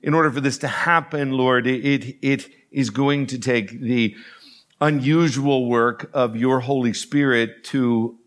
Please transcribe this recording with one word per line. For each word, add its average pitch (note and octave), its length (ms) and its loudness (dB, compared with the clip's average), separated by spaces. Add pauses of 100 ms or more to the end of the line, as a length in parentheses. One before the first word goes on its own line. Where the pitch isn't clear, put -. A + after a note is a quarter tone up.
In D3 120 0
order D#3 160 4
for B2+ 100 -4
this C3+ 180 -2
to C#3 100 -6
happen, D3 640 -2
Lord, B2+ 340 2
it, C3 560 -2
it C3+ 260 -2 (220)
is C3 180 -2
going C#3 380 0
to B2+ 120 -8
take A#2 420 -2
the A#2 360 0 (640)
unusual C#3+ 880 2
work A#2+ 460 0
of A#2+ 220 0
your B2+ 240 2
Holy B2 340 0
Spirit B2 680 0
to A#2 520 -2 (100)